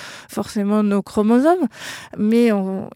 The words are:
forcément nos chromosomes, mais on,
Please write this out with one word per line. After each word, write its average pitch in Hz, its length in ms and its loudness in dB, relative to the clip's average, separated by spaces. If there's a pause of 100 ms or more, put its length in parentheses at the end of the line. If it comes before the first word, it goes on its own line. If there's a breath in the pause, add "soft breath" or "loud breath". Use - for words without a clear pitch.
(280 loud breath)
forcément 208 540 -2
nos 202 180 2
chromosomes, 247 680 2 (500 loud breath)
mais 226 320 4
on, 190 460 -2